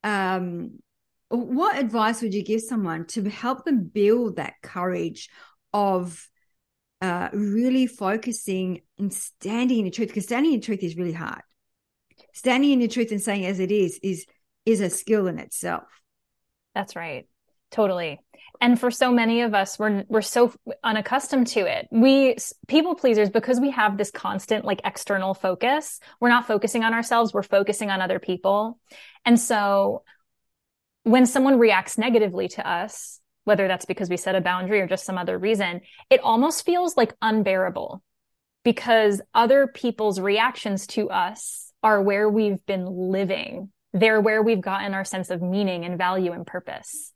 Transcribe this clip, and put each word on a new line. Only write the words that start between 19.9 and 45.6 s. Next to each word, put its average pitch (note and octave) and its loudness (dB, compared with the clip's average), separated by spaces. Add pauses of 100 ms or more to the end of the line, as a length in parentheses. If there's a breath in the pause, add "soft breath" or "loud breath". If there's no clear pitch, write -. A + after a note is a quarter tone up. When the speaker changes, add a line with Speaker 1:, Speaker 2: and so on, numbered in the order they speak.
Speaker 2:
we're G#3+ 2
so A#3+ 2 (300)
unaccustomed A#3 0
to G#3+ 0
it. - -2
We, C4 6
s-, - -8 (140)
people D#4+ 2
pleasers, G#3+ 4
because A#3+ 0
we C#4 0
have G#3+ 0
this G#3 -4
constant, G#3 -4
like, G3 -2
external F#3+ -4
focus, A#3 -2 (180 loud breath)
we're A#3+ 2
not A#3+ 4
focusing A3 0
on A3+ 0
ourselves, A#3 0
we're G3+ -2
focusing G3+ 0
on F#3+ -2
other F#3 -2
people. G3 -2 (440 loud breath)
And A#3+ 4
so G3+ 0 (1000 soft breath)
when B3 6
someone C4 4
reacts G#3 4
negatively G#3 2
to E3+ -8
us, - -8 (240)
whether G3 4
that's F#3 -2
because F3+ -4
we F3+ -2
set F#3+ -2
a F#3 2
boundary F#3 0
or F3+ -2
just F#3 -4
some F#3+ -6
other F3+ -4
reason, F#3 -2 (280 loud breath)
it C4 8
almost B3 2
feels, F4 0
like, A3+ 2
unbearable, G3 -2 (600)
because A3 2 (120)
other B3+ 6
people's A3 -2
reactions G3+ 0
to - -2
us - -6 (140)
are G#3+ 4
where G3+ 2
we've G#3 0
been F#3 -4
living. F#3+ -4 (220)
They're G#3+ 4
where G#3+ 2
we've A3 2
gotten G3 -4
our F#3+ -4
sense F#3 -8
of F3 -4
meaning F3+ -2